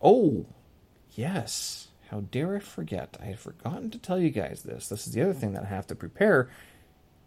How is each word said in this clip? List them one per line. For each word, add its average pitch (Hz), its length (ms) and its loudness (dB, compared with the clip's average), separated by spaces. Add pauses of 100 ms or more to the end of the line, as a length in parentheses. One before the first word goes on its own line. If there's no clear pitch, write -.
oh, 165 440 6 (680)
yes, - 760 -6 (220)
how 107 100 -8
dare 151 360 -4
I - 20 -2
forget? - 640 -8
I - 60 -12
had 98 120 -8
forgotten - 520 -8
to 233 80 -12
tell 185 200 -2
you 165 120 4
guys 87 340 -4
this. - 240 -10
This - 180 -8
is 117 60 -10
the 113 100 2
other 190 100 2
thing 117 200 -2
that 95 100 -6
I 98 40 -6
have 98 200 -6
to - 80 -8
prepare. 139 560 4 (760)